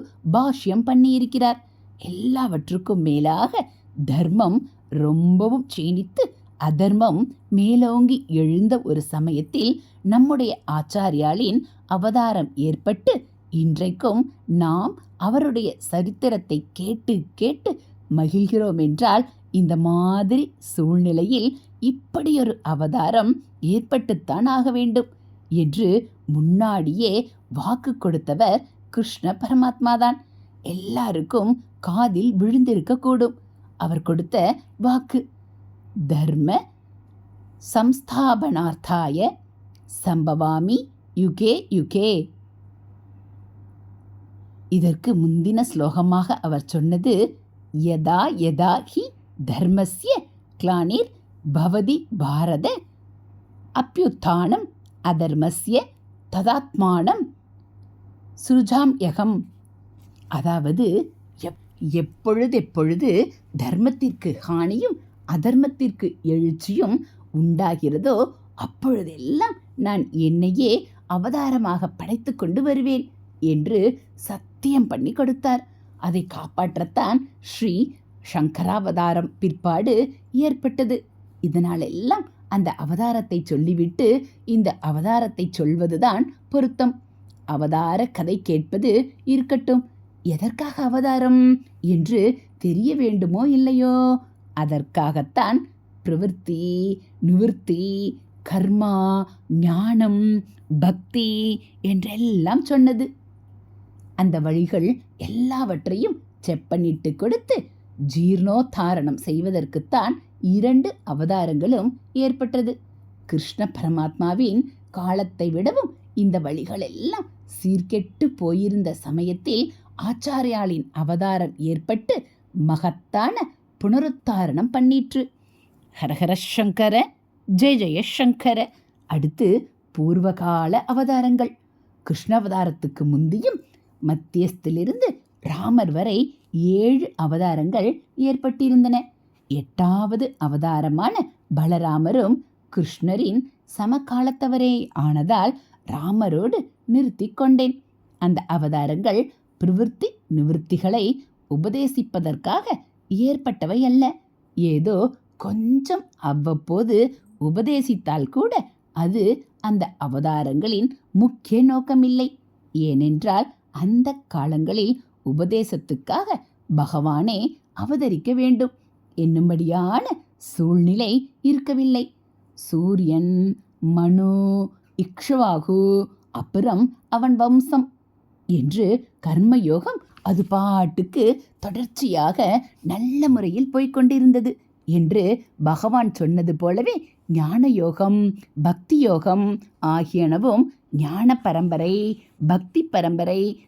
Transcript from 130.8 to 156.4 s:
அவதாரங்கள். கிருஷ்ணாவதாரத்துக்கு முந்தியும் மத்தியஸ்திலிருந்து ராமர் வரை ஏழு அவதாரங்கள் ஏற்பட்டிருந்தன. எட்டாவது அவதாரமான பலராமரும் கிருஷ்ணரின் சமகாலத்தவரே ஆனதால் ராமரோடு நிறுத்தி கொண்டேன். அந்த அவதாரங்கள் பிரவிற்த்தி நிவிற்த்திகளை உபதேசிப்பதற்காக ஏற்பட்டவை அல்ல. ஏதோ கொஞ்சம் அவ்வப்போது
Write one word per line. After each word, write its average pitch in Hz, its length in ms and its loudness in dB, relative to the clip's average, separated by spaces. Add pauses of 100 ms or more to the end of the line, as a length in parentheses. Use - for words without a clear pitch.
அவதாரங்கள். 254 680 0 (540)
கிருஷ்ணாவதாரத்துக்கு 185 1000 -2
முந்தியும் 160 540 0 (440)
மத்தியஸ்திலிருந்து 175 1080 -2 (320)
ராமர் 190 520 0
வரை 196 260 -2 (340)
ஏழு 202 640 2
அவதாரங்கள் 175 840 -2 (140)
ஏற்பட்டிருந்தன. 254 800 2 (540)
எட்டாவது 202 880 -2
அவதாரமான 151 760 -2 (400)
பலராமரும் 165 800 0 (360)
கிருஷ்ணரின் 190 680 -2 (380)
சமகாலத்தவரே 254 960 0 (180)
ஆனதால் 170 640 2 (320)
ராமரோடு 185 720 0 (280)
நிறுத்தி 240 420 0
கொண்டேன். 262 540 2 (360)
அந்த 180 300 0
அவதாரங்கள் 160 840 0 (280)
பிரவிற்த்தி 202 480 0 (260)
நிவிற்த்திகளை 170 720 0 (460)
உபதேசிப்பதற்காக 190 1160 -4 (420)
ஏற்பட்டவை 240 760 -2
அல்ல. 262 200 4 (520)
ஏதோ 170 400 2 (400)
கொஞ்சம் 254 680 -2 (120)
அவ்வப்போது 165 800 -2 (440)